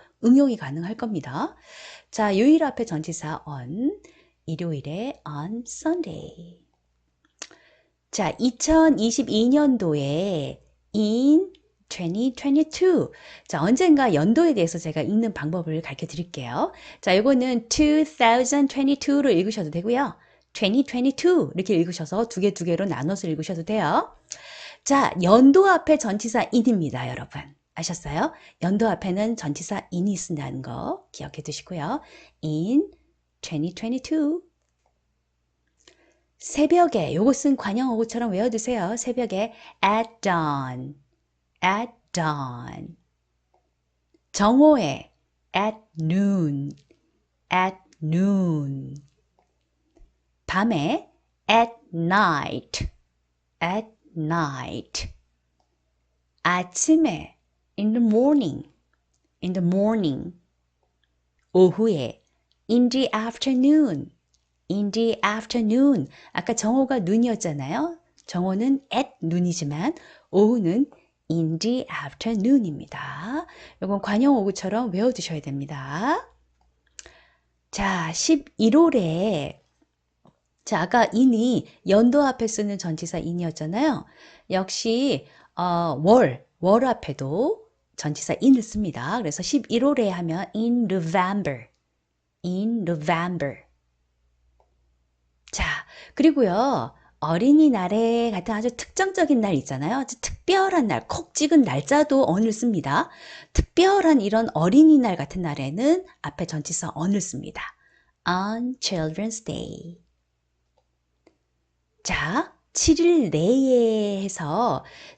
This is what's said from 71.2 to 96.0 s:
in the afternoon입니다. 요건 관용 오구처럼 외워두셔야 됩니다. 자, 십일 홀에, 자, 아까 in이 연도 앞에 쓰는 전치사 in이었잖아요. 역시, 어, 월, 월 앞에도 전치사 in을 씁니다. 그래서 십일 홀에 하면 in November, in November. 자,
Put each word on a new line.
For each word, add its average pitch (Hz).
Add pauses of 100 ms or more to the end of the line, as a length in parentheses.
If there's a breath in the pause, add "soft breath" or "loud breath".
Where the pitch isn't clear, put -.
in 165
the 240
afternoon입니다. 190 (340 loud breath)
요건 196
관용 247
오구처럼 196
외워두셔야 185
됩니다. 147 (1400 loud breath)
자, 185
십일 226
홀에, 190 (1000)
자, 190
아까 202
in이 233 (220 loud breath)
연도 233
앞에 254
쓰는 208
전치사 170
in이었잖아요. 170 (460 soft breath)
역시, 226 (300 soft breath)
어, 170
월, 185 (140)
월 214
앞에도 214 (320)
전치사 -
in을 254
씁니다. 190
그래서 180
십일 240
홀에 269
하면 175 (100)
in 233
November, 180 (800)
in 202
November. 165 (2000)
자, - (520 loud breath)